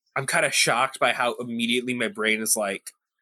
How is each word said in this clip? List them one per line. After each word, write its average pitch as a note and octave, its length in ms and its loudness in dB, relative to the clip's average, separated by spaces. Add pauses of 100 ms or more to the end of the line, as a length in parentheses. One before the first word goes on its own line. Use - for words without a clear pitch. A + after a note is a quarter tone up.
(160)
I'm C3+ 100 -4
kinda D#3 240 2
shocked B2+ 480 2
by B2 140 4
how B2 220 0
immediately A#2+ 600 -2
my A#2+ 140 -2
brain G#2+ 320 0
is A2 160 0
like, G2 360 -4 (280)